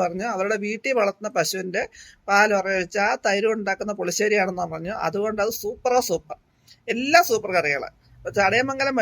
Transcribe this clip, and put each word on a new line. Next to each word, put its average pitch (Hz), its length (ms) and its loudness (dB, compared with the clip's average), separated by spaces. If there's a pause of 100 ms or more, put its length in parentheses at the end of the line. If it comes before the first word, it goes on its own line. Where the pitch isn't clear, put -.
പറഞ്ഞു 185 300 -4
അവരുടെ 196 320 0
വീട്ടിൽ 220 340 -2
വളർത്തുന്ന 202 360 -2
പശുവിൻ്റെ 185 460 -2 (480)
പാൽ 208 300 6
ഉറയൊഴിച്ച് 190 480 -2
ആ - 20 0 (160)
തൈര് 208 300 2
ഉണ്ടാക്കുന്ന 202 440 -4
പുളിശ്ശേരിയാണെന്ന് 185 720 0
പറഞ്ഞു. 165 220 -8 (140)
അതുകൊണ്ട് 208 380 -2
അത് 226 140 -4
സൂപ്പറോ 247 400 0 (100)
സൂപ്പർ, - 280 -4 (560)
എല്ലാം 294 360 4
സൂപ്പർ 208 280 -2
കറികൾ. 143 260 0 (340)
അപ്പോൾ - 220 -12
ചടയമംഗലം 262 600 2